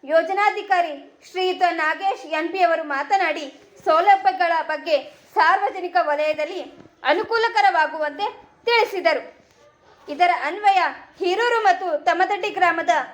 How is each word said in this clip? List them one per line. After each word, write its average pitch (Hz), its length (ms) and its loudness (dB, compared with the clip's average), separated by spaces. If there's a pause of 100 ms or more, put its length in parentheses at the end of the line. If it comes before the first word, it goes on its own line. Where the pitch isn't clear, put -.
ಯೋಜನಾಧಿಕಾರಿ 339 1120 -2 (120)
ಶ್ರೀಯುತ 370 400 -2
ನಾಗೇಶ್ 330 560 -4
ಎನ್ 320 260 -4
ಪಿ 381 100 -6
ಅವರು 330 220 2
ಮಾತನಾಡಿ, 302 760 -2 (240)
ಸೌಲಭ್ಯಗಳ 370 680 4 (100)
ಬಗ್ಗೆ 302 520 -4 (200)
ಸಾರ್ವಜನಿಕ 359 680 0
ವಲಯದಲ್ಲಿ 302 600 -2 (440)
ಅನುಕೂಲಕರವಾಗುವಂತೆ 381 1300 0 (320)
ತಿಳಿಸಿದರು. 392 720 0 (760)
ಇದರ 349 180 4 (140)
ಅನ್ವಯ 392 340 2 (400)
ಹೀರೂರು 440 460 0
ಮತ್ತು 359 400 0
ತಮದಡ್ಡಿ 370 460 0
ಗ್ರಾಮದ 349 400 0 (240)